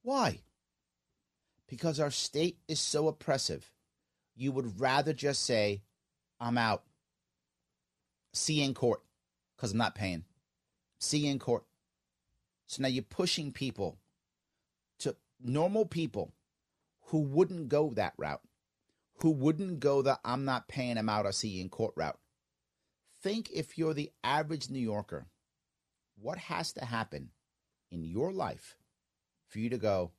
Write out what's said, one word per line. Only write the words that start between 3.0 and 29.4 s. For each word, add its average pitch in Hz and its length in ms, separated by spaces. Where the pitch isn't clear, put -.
oppressive. 135 640
You 131 160
would 123 280
rather 135 340
just 143 320
say, 104 380
"I'm 120 180
out. 110 260
See - 220
you 147 100
in 135 80
court, 120 300
'cause 104 140
I'm 110 60
not 117 180
paying. 92 300
See 147 200
you 147 120
in 131 80
court." 120 260
So - 160
now 131 40
you're 127 160
pushing 170 480
people 104 480
to, - 160
normal 165 460
people 131 480
who 156 160
wouldn't 160 480
go 147 260
that 98 220
route, 73 300
who 160 100
wouldn't 156 480
go 139 220
the 135 220
"I'm 127 220
not 127 220
paying, 123 300
I'm 110 120
out, 107 160
I'll 98 80
see - 160
you 92 120
in 90 80
court" - 260
route. 78 240
Think 214 300
if - 260
you're 160 180
the 147 180
average 151 460
New 135 100
Yorker, 104 480
what 127 220
has 170 360
to 127 120
happen 113 460
in 85 140
your 110 280
life 156 460